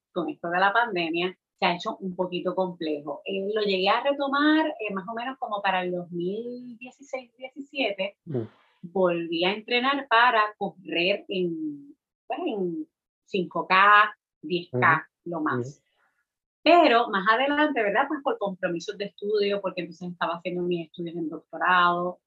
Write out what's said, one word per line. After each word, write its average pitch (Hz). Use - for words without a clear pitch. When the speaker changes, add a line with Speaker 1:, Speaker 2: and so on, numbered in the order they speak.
Speaker 1:
con 160
esto 160
de 180
la 202
pandemia, 180
se 196
ha 175
hecho 175
un 185
poquito 180
complejo. 156
Eh, 196
lo 214
llegué 190
a 240
retomar, 285
eh, 214
más 185
o 226
menos 247
como 208
para 190
el 180
dos 175
mil 226
dieciséis 254
diecisiete. 254
Speaker 2:
Ujú. 123
Speaker 1:
Volví 170
a 190
entrenar 247
para 226
correr 180
en, 165
pues, 302
en 180
cinco 175
K, 208
diez 175
K, 160
Speaker 2:
Ujú. 175
Speaker 1:
lo 165
más. 135
Speaker 2:
Ujú. -
Speaker 1:
Pero 294
más 196
adelante, 277
¿verdad? 208
Pues 302
por 247
compromisos 185
de 202
estudio, 202
porque 180
entonces 175
estaba 170
haciendo 180
mis 175
estudios 170
en 165
doctorado, 175